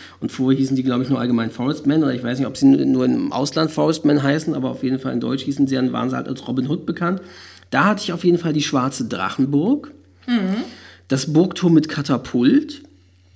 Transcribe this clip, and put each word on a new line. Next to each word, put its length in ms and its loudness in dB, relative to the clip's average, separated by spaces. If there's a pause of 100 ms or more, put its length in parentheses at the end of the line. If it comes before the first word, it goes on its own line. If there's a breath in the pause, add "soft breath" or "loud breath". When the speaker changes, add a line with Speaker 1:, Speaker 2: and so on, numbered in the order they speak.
(200 loud breath)
Speaker 1:
Und 100 -6
vorher 280 2
hießen 180 0
die, 80 0
glaub 180 0
ich, 80 -4
nur 80 2
allgemein 320 0
Forest 360 -4
Men. 180 4
Oder 100 0
ich 80 -6
weiß 160 -4
nicht, 80 0
ob 100 -8
sie 100 4
n-, 260 6
nur 120 2
im 280 0
Ausland 400 -2
Forest 320 0
Men 180 4
heißen, 320 0
aber 160 -4
auf 140 -8
jeden 160 -2
Fall 120 -6
in 80 -2
Deutsch 240 -4
hießen 220 0
sie, 80 0
dann 180 0
waren 160 -2
sie 80 -4
halt 120 -6
als 180 -8
Robin 240 -2
Hood 160 -4
bekannt. 340 -2 (500 loud breath)
Da 160 4
hatte 180 0
ich 80 -4
auf 120 -8
jeden 140 4
Fall 140 -2
die 100 0
schwarze 440 -2
Drachenburg, 840 -2 (360)
Speaker 2:
Mhm. 340 0 (460 loud breath)
Speaker 1:
das 240 -2
Burgtor 380 2
mit 180 4
Katapult, 920 0 (540)